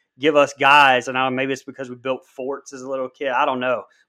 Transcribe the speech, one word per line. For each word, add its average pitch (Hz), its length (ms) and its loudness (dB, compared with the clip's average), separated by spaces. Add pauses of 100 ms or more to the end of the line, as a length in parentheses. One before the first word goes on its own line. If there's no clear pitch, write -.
(200)
give 147 160 2
us 143 240 4
guys, 139 480 6
and 127 80 -6
I, 131 140 0
maybe 135 240 -4
it's 131 100 -8
because 131 280 -14
we 123 40 -14
built 127 300 -8
forts 135 480 -12
as 131 80 -16
a 131 80 -14
little 131 200 -6
kid, 139 200 -8
I 127 160 0
don't 131 140 -4
know, 123 240 -4 (260)